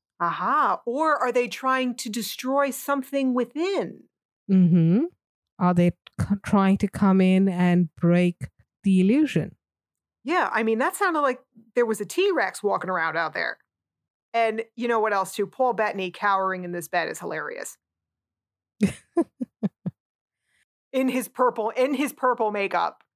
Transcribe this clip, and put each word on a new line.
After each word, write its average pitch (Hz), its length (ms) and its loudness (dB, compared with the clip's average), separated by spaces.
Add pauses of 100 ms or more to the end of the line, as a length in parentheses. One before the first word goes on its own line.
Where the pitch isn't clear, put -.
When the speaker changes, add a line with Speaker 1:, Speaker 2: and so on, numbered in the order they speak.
(200)
Speaker 1:
Aha. 190 680 0
Or 294 300 0
are 247 160 -2
they 247 160 2
trying 254 480 -2
to - 140 -10
destroy 262 600 -2
something 277 640 -2
within? 254 720 -4 (480)
Speaker 2:
Mm-hmm. 180 540 4 (520)
Are 180 160 2
they 175 180 4 (280)
c-, - 160 -2 (100)
trying 196 340 4
to 196 100 0
come 190 320 2
in 190 260 4
and 180 480 2
break 175 540 2 (340)
the 190 160 4
illusion? 208 560 2 (680)
Speaker 1:
Yeah, 302 260 0
I 226 120 -2
mean, 220 160 0
that 320 180 -2
sounded 339 240 0
like 254 180 0 (360)
there 240 100 2
was 220 160 -2
a 208 40 -8
T-Rex 339 560 -2
walking 190 280 -2
around 165 260 -2
out 160 180 -2
there. - 240 -6 (760)
And 226 300 0 (120)
you 240 120 -4
know 233 120 0
what 214 140 0
else, 190 220 -2
too? 202 100 -2
Paul 254 280 -2
Bettany 190 380 -4
cowering 190 520 -2
in 175 80 -10
this 175 160 -8
bed 170 220 -2
is 165 100 -10
hilarious. 156 580 -10 (1040)
Speaker 2:
<laughs> 202 60 4 (2000)
Speaker 1:
In 262 180 0
his 247 180 -2
purple, 233 440 0
in 269 240 0
his 262 180 -2
purple 226 380 0
makeup. 185 520 -2 (120)